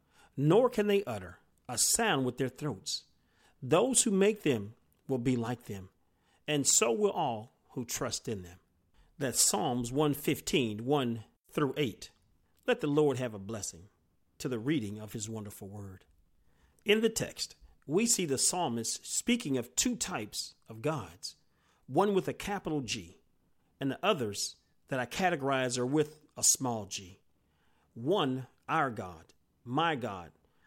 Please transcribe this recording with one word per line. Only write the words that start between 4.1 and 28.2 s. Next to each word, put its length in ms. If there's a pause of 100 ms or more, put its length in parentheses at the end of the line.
make 320
them 320 (320)
will 120
be 180
like 280
them, 260 (580)
and 180
so 260
will 180
all 420 (200)
who 120
trust 420
in 140
them." 200 (580)
That's 220
Psalms 500
one 220
fifteen, 720
one 400 (240)
through 300
eight. 320 (560)
Let 160
the 40
Lord 300
have 160
a 60
blessing 500 (480)
to 100
the 120
reading 400
of 160
his 120
wonderful 420
word. 360 (800)
In 160
the 80
text, 480 (300)
we 180
see 220
the 100
psalmist 720
speaking 500
of 180
two 220
types 580 (140)
of 140
gods, 540 (500)
one 260
with 160
a 60
capital 480
G, 400 (580)
and 100
the 140
others 520 (320)
that 120
I 60
categorize 720
are 80
with 320 (180)
a 80
small 400
g. 380 (720)
One, 540 (200)